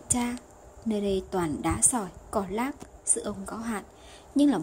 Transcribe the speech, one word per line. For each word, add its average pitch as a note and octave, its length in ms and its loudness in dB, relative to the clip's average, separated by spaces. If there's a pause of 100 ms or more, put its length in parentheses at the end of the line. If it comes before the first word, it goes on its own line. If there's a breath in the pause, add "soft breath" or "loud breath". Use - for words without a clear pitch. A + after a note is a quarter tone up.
cha. A#3+ 280 2 (480)
Nơi G#3+ 160 2
đây G3 300 0
toàn E3+ 320 0
đá - 200 0
sỏi, G#3+ 260 2 (220)
cỏ G3+ 200 0
lác, A#3+ 260 -4 (280)
sự - 160 0
ông G#3 160 -6 (100)
có F#3+ 100 -8
hạn, A3+ 280 -6 (500 loud breath)
nhưng C#4+ 160 8
lòng F#3 120 2